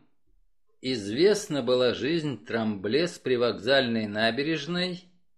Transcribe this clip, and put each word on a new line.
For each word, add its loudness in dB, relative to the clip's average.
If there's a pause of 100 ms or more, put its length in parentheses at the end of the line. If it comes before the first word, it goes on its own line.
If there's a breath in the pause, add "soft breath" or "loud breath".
(800)
известна 0
была 4
жизнь -4
Трамбле 0
с -12
привокзальной 0
набережной -2 (280)